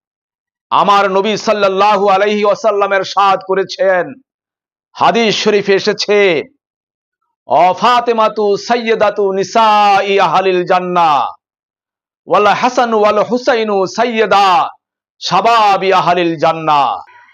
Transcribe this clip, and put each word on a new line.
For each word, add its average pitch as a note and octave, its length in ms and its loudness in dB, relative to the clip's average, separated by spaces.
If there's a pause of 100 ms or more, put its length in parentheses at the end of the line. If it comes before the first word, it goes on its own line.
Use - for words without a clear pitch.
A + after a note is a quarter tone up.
(720)
আমার G3 400 2
নবী G3 260 0
সাল্লাল্লাহু G3+ 720 0
আলাইহি G#3 360 0
ওয়াসাল্লাম G3+ 480 -2
ইরশাদ F#3+ 540 0
করেছেন, F#3 680 -2 (800)
হাদিস A3 520 0
শরীফে G3+ 300 0
এসেছে, G3 680 0 (1040)
"অ F3 280 2
ফাতেমাতু A3 840 0
সাইয়্যিদাতু G#3+ 760 -2
নিসাই G3+ 880 0
আহলিল F3+ 440 0
জান্নাহ, F3 600 0 (1000)
ওয়াল F#3 200 2
হাসান A#3 480 0
ওয়াল G#3 240 2
হুসাইনু G#3+ 680 -2
সাইয়্যিদা G3+ 840 0 (520)
শাবাবি G3 720 0
আহলিল F3 440 0
জান্নাহ।" D3+ 600 0 (380)